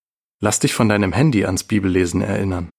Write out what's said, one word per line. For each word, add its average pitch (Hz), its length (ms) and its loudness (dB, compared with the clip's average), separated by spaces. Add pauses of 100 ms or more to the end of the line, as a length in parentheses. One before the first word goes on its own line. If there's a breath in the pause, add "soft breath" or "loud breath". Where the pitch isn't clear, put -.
(400)
Lass 104 200 0
dich - 140 0
von 117 140 2
deinem 104 260 2
Handy 120 320 2
ans 95 180 -4
Bibellesen 92 580 0
erinnern. 98 580 -4